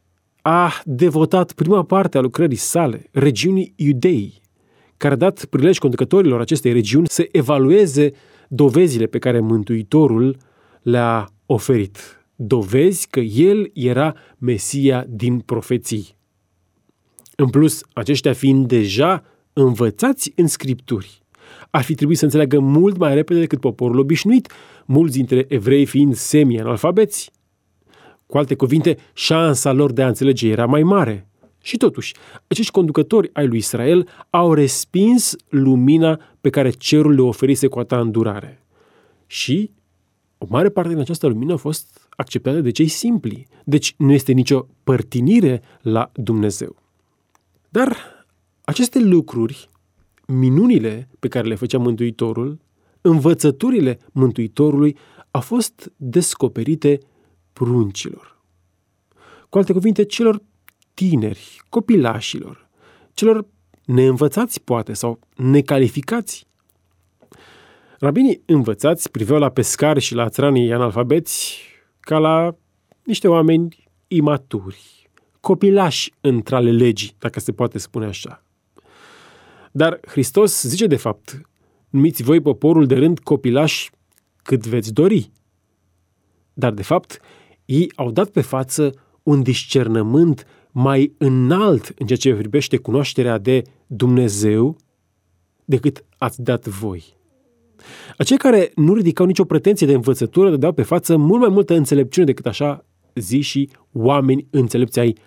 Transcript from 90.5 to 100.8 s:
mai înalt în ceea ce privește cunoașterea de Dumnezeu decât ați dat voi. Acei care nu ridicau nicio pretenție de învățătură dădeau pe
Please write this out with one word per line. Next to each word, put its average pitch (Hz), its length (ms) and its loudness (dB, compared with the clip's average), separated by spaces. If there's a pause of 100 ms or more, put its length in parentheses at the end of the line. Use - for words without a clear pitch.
mai 135 460 0
înalt 135 800 0
în - 80 -8
ceea 117 140 -2
ce 131 140 2
privește 110 440 -2
cunoașterea 120 600 -2
de 123 240 0 (260)
Dumnezeu 120 920 0 (880)
decât 135 400 -4 (120)
ați 123 240 -8
dat 120 260 -4
voi. 98 540 -12 (960)
Acei 262 200 2
care 226 380 2
nu 160 180 4
ridicau 185 320 2
nicio 185 180 2
pretenție 170 440 0
de 139 60 4
învățătură 131 560 2
dădeau 151 220 0
pe 151 120 -2